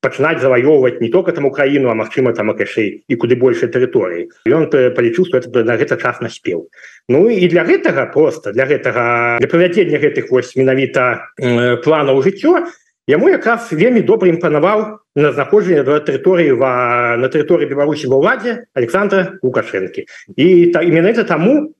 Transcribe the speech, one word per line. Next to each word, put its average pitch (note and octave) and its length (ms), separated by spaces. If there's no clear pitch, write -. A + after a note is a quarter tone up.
пачынаць D3+ 320
заваёўваць B2+ 640
не A2+ 80
толькі F3+ 240
там C#3+ 160
Украіну, C#3 400
а, A2 80
магчыма, A2+ 400
там, G#2+ 160
яшчэ G#2 560
і A#2 80
куды A#2+ 240
большай B2 320
тэрыторыі. G2 560
Ён, D3 240
э, B2+ 240
палічыў, A#2+ 320
што B2+ 160
это, A#2 240
на A#2 160
гэта C#3+ 160
час - 240
наспеў. - 480
Ну, D#3 200
і F#3 180
для E3 180
гэтага D#3 480
проста, C#3 400
для C3 160
гэтага, A#2+ 720
для B2 80
правядзення E3+ 480
гэтых C3+ 340
вось B2+ 240
менавіта, C3 720
э, A#2+ 440
планаў D3 360
у C3+ 40
жыццё, E4+ 440
яму F#3+ 220
якраз A#3 420
вельмі G#3+ 300
добра F#3 280
імпанаваў E3+ 720
на C#3+ 160
знаходжанне E3 520
на D3 160
тэрыторыі D3 560
ва-, A#2+ 640
на B2+ 100
тэрыторыі D3+ 420
Беларусі C#3+ 380
ва C3+ 140
ўладзе A3+ 520
Александра F#3+ 680
Лукашэнкі. G2+ 600
І F3 360
та-, E3+ 120
і F3 80
менавіта G3 320
таму A#3+ 560